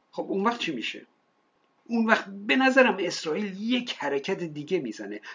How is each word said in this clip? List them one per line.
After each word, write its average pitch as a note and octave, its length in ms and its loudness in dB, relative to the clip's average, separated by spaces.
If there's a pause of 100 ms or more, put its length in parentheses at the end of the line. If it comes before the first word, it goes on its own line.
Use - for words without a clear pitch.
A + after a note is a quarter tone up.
(100)
خب - 180 -6
اون G3 160 0
وقت A#3 140 2
چی D#3+ 160 -2
می‌شه؟ - 320 -8 (800)
اون A3+ 200 2
وقت A3 180 4 (220)
به C4+ 100 2
نظرم C4 440 6
اسرائیل G#3 600 -2
یک A#3+ 380 -2
حرکت D3 460 -2
دیگه D3 340 -4
می‌زنه، G#2+ 420 -8 (140)